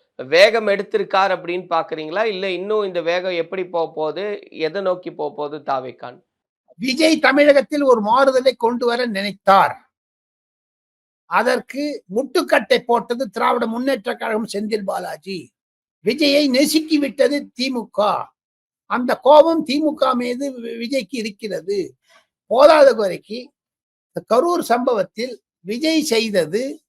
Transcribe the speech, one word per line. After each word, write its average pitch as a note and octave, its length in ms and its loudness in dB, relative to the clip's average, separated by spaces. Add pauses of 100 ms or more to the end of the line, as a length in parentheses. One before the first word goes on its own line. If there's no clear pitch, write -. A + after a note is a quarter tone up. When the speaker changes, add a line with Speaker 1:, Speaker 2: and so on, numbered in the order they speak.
(280)
Speaker 1:
வேகம் G#3+ 400 4
எடுத்திருக்கார் G3 640 -2
அப்படின்னு F3 380 -6
பாக்குறீங்களா? D#3+ 540 -4
இல்ல G3 260 -4
இன்னும் G3+ 340 -4
இந்த F3 180 -6
வேகம் F3+ 300 -2
எப்படி F3 340 -6
போக E3 280 -6
போகுது? D#3+ 560 -6
எதை D#3 320 -6
நோக்கி F3+ 320 -4
போக D3 220 -8
போகுது D3 360 -8
தாவேக்கான்? C3 480 -8 (560)
Speaker 2:
விஜய் D4+ 440 0
தமிழகத்தில் C#4+ 640 4
ஒரு A#3+ 180 4
மாறுதலை C4 540 2
கொண்டு A#3+ 300 -2
வர A#3+ 220 -2
நினைத்தார். G3 680 2 (1500)
அதற்கு B3 800 -2 (120)
முட்டுக்கட்டை B3+ 640 0
போட்டது A#3+ 520 -2
திராவிட A#3+ 380 -2
முன்னேற்ற A#3+ 480 -4
கழகம், A3+ 380 -6
செந்தில் G#3 300 -6
பாலாஜி. F3+ 680 -8 (540)
விஜயை C#4+ 440 2
நெசுக்கி D4+ 460 2
விட்டது C#4+ 560 0 (100)
திமுக. G#3+ 640 -4 (600)
அந்த A#3+ 300 -2
கோபம் D4+ 500 6
திமுக C4+ 480 0
மீது B3 480 -4
வி-, A#3 160 -10
விஜய்க்கு A#3+ 400 -6
இருக்கிறது. G3 800 -6 (540)
போதாத C#4 460 6
குறைக்கு G#3+ 560 -6 (640)
இந்த E3+ 140 -10
கரூர் E4+ 340 2
சம்பவத்தில் A#3+ 800 -2 (180)
விஜய் D4 420 -2
செய்தது A3+ 880 -2